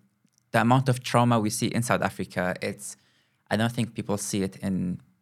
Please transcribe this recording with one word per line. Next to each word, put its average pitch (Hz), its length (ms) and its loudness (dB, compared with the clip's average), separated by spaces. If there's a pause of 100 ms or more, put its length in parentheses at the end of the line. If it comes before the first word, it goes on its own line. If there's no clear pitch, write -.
(520)
The 113 80 4
amount 127 280 4
of 123 140 0
trauma 120 380 4
we 107 100 0
see - 160 -4
in - 160 -2
South 95 200 2
Africa, 92 600 -2
it's, - 340 -8 (540)
I 104 60 0
don't 117 160 2
think 120 220 -4
people 104 240 -4
see 101 240 -4
it 95 140 -4
in 92 440 -4 (220)